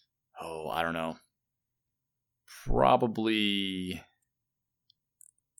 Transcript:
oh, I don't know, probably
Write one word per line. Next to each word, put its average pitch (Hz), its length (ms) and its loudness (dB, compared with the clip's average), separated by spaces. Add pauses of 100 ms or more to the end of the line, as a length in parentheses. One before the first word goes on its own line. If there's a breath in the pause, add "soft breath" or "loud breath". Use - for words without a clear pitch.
(420 loud breath)
oh, 80 280 -8
I 82 140 -2
don't 85 100 -2
know, 82 220 -4 (1500)
probably 110 1400 2 (1600)